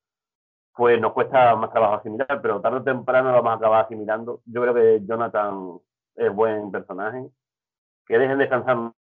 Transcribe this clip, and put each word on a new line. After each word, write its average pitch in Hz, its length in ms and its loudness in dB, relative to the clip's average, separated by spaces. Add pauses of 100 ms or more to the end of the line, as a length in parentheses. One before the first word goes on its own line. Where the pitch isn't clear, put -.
(760)
pues 120 260 2
nos 110 120 -2
cuesta 123 420 4
más 110 160 -4
trabajo 107 240 2
asimilar, 113 480 -6
pero 104 180 -2
tarde 117 180 -2
o 123 40 -8
temprano 127 480 0
lo 123 60 4
vamos 117 160 2
a 110 60 -2
acabar 110 260 4
asimilando. 110 600 -8
Yo 117 160 -6
creo 123 120 2
que 113 320 6
Jonathan 101 720 -4 (380)
es 113 180 0
buen 107 380 -2
personaje. 104 520 -8 (800)
Que 113 140 2
dejen 135 200 2
descansar 131 380 0
un 117 240 -6